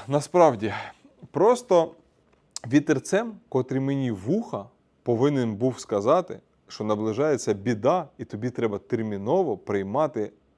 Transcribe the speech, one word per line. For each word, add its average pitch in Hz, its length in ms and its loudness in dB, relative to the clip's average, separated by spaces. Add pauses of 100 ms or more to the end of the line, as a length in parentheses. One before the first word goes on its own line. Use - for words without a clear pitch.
насправді 139 680 2 (580)
просто 190 600 4 (760)
вітерцем, 151 680 2 (160)
котрий 131 320 -2
мені 135 300 -2
в 107 40 -4
вуха 117 500 -4 (380)
повинен 123 520 2
був 120 240 -2
сказати, 117 600 0 (280)
що - 160 -10
наближається 110 680 0
біда, 120 540 0 (100)
і 123 80 -12
тобі 113 240 -8
треба 113 280 -2
терміново 110 800 -2
приймати 104 760 -4 (260)